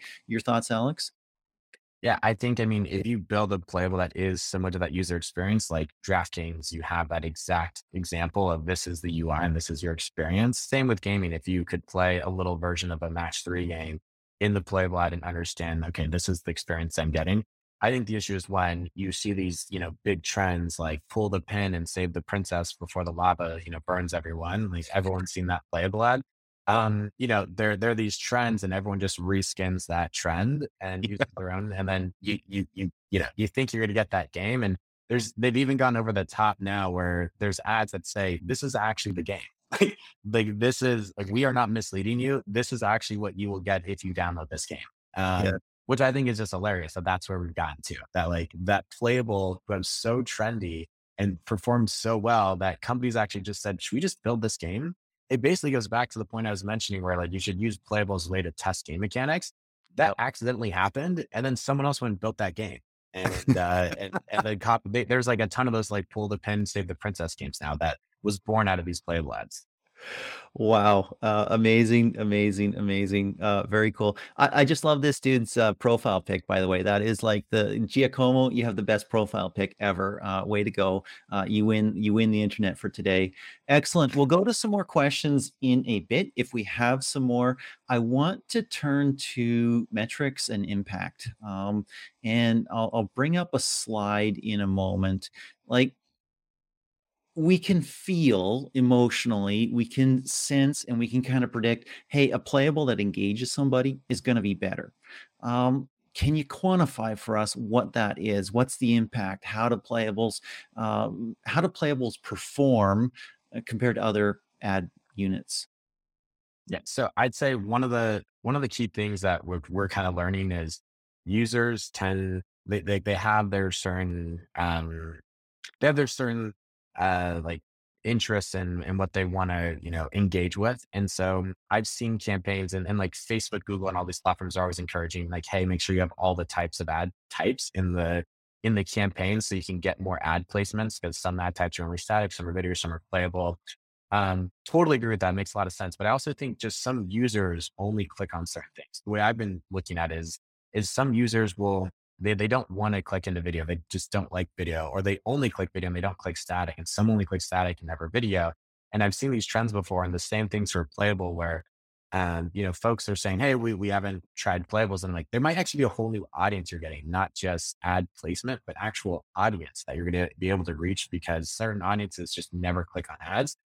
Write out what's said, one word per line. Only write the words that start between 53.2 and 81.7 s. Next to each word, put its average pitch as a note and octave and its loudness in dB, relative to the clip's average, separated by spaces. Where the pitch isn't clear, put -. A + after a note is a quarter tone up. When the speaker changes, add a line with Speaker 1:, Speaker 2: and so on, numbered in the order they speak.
Speaker 2:
just G2 -8
said, G2 -4
"Should - -4
we C#3 0
just F#3 -4
build A#2 0
this A2 -2
game?" A2+ -6
It B2+ 0
basically D3 2
goes A#2+ -2
back A#2 0
to - -8
the G#2+ -6
point A2+ -4
I G#2+ 0
was F#2+ -4
mentioning G#2 -4
where, F2+ 0
like, F2 -2
you F#2+ -4
should F#2 -4
use G#2+ -2
playable G#2 -2
as E2+ -4
a - -8
way F#2+ 0
to E2+ -6
test - -6
game E2 -6
mechanics. C3+ -2
That D3+ 4
Speaker 1:
Yep. - -4
Speaker 2:
accidentally A#2 -2
happened, C3+ 0
and A#2 -2
then C3 0
someone C#3 0
else C#3+ 0
went A#2 -2
and F#2 -4
built A2 -4
that F#2+ -2
game. G#2+ -6
And, F#2+ 2
Speaker 1:
<laughs> - -
Speaker 2:
uh, F2+ 2
and, G2 -8
and G2+ 0
the G#2+ 0
cop-, A2+ 4
they, A2 0
there's, B2 2
like, A#2 4
a A2 2
ton B2+ 0
of A#2+ 2
those, A2 0
like, G2+ -2
pull G#2 -4
the G2+ -2
pin, G#2 -2
save G2 -4
the F#2 -8
princess F2 -6
games C#2 -10
now D2+ -4
that D#2 -2
was G2+ 0
born G#2+ 2
out F#2 2
of E2+ -6
these F2 -6
playable D#2+ -4
ads. G#1+ -12
Speaker 1:
Wow. G#2 6
Uh, G#2+ 4
amazing, A2+ 8
amazing, G#2 2
amazing. G2 0
Uh, G2+ 2
very G#2+ 4
cool. G#2 0
I, C#3 6
I C#3 8
just D3+ 2
love D3+ 4
this C#3+ 2
dude's, B2+ 2
uh, A2 6
profile A2+ 4
pic, F#2+ -2
by F#2+ 2
the F#2 2
way. F#2 2
That G2+ 4
is, A2 0
like, G#2+ 2
the, G#2+ 2
Giacomo, B2+ 4
you A#2 0
have A2 -2
the G#2 -2
best G#2 2
profile G#2 0
pic G2 -2
ever. G2 0
Uh, F#2+ -2
way G#2 0
to G2+ 0
go. F#2+ 2
Uh, G2 0
you G#2+ 4
win, G#2+ 4